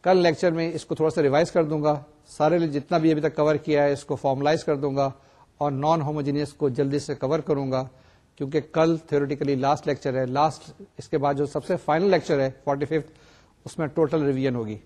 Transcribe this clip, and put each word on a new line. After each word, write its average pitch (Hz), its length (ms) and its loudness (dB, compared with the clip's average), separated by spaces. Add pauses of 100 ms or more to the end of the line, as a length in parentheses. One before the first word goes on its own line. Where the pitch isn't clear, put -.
کل 185 140 4
لیکچر 175 360 4
میں 165 200 -2
اس 156 120 -8
کو 160 100 -6
تھوڑا 156 160 0
سا 156 120 0
ریوائز 147 300 4
کر 170 120 2
دوں 151 180 -2
گا، 147 200 0 (240)
سارے 156 320 2
جتنا 160 400 -2
بھی 160 120 4
ابھی 151 120 2
تک 151 140 -2
کور 151 200 2
کیا 147 280 2
ہے 143 80 2
اس 139 120 -4
کو 135 120 -4
فارملائز 143 480 0
کر 151 120 0
دوں 135 200 -4
گا 139 140 0 (480)
اور 147 140 -2
نان 151 300 0
ہوموجینئس 143 500 -4
کو 147 160 -2
جلدی 139 300 -2
سے 139 160 -6
کور 139 240 -2
کروں 139 340 -2
گا، 131 160 -4 (480)
کیونکہ 143 240 -2
کل 165 360 2
تھیوریٹیکلی 143 580 -2
لاسٹ 139 320 0
لیکچر 131 340 -2
ہے، 127 60 0
لاسٹ، 147 560 -2 (140)
اس - 120 -16
کے 156 100 -2
بعد 143 160 0
جو 143 120 -2
سب - 180 -6
سے 180 120 -2
فائنل 165 340 2
لیکچر 160 300 2
ہے 135 100 0 (140)
فورٹی 143 200 -2
ففتھ، 151 340 -4 (460)
اس - 140 -14
میں 156 80 -2
ٹوٹل 156 360 0
ریویژن 135 320 0
ہوگی۔ 107 320 -6